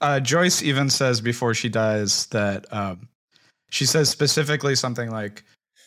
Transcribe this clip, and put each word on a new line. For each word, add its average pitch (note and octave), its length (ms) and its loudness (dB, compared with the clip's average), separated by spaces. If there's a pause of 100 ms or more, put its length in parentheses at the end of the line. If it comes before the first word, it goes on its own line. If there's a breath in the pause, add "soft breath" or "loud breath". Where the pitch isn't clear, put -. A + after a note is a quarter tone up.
uh, C#3+ 200 2
Joyce E3+ 420 2
even C#3 280 2
says B2 300 2
before A#2+ 340 0
she A#2 140 -2
dies G#2+ 580 0
that, G2+ 460 -2
um, G2 360 -8 (640 soft breath)
she - 160 -2
says D3 240 2
specifically C#3+ 640 0
something A#2+ 360 -2
like, G#2 340 -8 (420 soft breath)